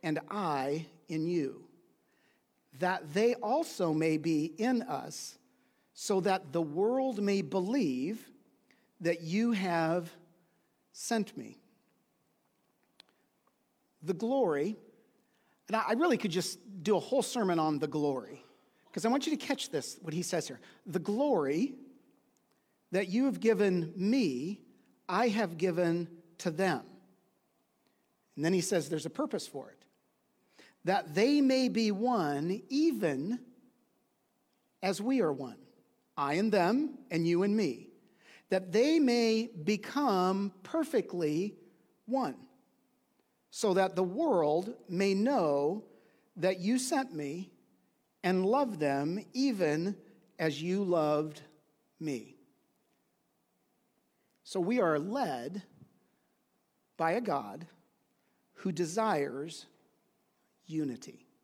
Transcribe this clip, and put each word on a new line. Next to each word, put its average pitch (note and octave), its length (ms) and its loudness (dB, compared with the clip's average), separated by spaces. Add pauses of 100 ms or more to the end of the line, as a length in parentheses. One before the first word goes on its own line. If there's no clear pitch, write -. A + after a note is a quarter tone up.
and D#3 180 -2 (100)
I D#3 580 -2 (200)
in D#3+ 200 -2
you, D#3+ 400 -2 (1120)
that F3 340 -2
they A3 220 4
also G#3+ 580 0
may D#3 240 2
be D#3 280 0
in A3+ 360 0
us, - 560 -8 (560)
so - 280 0
that F#3 300 0
the E3+ 100 0
world G#3 600 0
may G3 200 2
believe F3+ 920 -2 (680)
that E3 220 0
you G#3 300 2
have E3+ 600 0 (800)
sent - 460 -4
me." A2 240 -14 (2500)
The E3 120 -4
glory, G#3 640 0 (920)
and A3 100 0
I, G#3+ 120 -2
I A3 40 2
really C#4+ 240 2
could F#3 140 -2
just E3+ 280 -4 (240)
do G3 140 2
a - 20 2
whole B3+ 220 0
sermon F#3 380 0
on D#3 200 0
the D3+ 80 -2
glory, C3+ 560 -4 (480)
'cause - 140 -6
I A3+ 40 4
want C4 160 2
you D#4 100 0
to - 100 -10
catch - 240 -4
this, - 320 -6
what D#3+ 120 -10
he E3+ 100 -2
says E3 240 -4
here. B2+ 120 -14 (260)
"The F3 140 -4
glory G#3 760 0 (1160)
that F#3+ 160 0
you A#3 180 0
have G3+ 140 0
given F#3+ 560 2
me, F#3+ 680 0 (460)
I A3+ 220 2
have G3 280 0
given E3+ 520 2 (300)
to F3 120 -2
them." D#3 340 0 (1500)
And C#3+ 80 -4
then E3+ 100 2
he F3+ 80 4
says E3 280 0
there's D#3+ 160 -4
a - 60 -8
purpose A3+ 340 -4
for B2+ 240 -14
it. - 80 -20 (1040)
"That E3 300 0
they C4+ 280 6
may C4 280 4
be G#3+ 220 2
one, F#3+ 800 0
even A3 760 0 (1400)
as F#3+ 180 -2
we B3 220 0
are D#3+ 100 2
one, C3 280 -8 (580)
I C#3+ 160 -2
and G3+ 180 2
them, G#3+ 460 2 (140)
and E3 160 2
you E3+ 160 4
and G3+ 120 2
me, E3 360 -2 (580)
that F#3 220 -2
they C#4 280 4
may A#3 480 4
become G3 1040 0 (120)
perfectly F#3+ 920 -2 (520)
one, B3+ 400 -4 (1040)
so F#3+ 240 0
that F#3 200 2
the F#3 80 0
world F#3 720 0 (140)
may G3 240 2
know F#3+ 720 2 (500)
that F#3 240 0
you A3+ 200 2
sent C4 340 -2
me D3+ 380 -8 (720)
and F#3 220 4
love A3+ 340 2
them D3+ 440 0 (100)
even F#3+ 680 0 (380)
as D#3 240 0
you F#3+ 200 0
loved D3+ 600 0 (560)
me." C3+ 380 -8 (2000)
So - 160 -6
we A3+ 200 0
are D#3+ 180 4
led F3+ 680 -4 (1300)
by E3 140 0
a A3+ 100 0
God C#3+ 460 -4 (840)
who - 180 -6
desires D#3+ 960 -2 (1000)
unity. D3+ 580 -6 (180)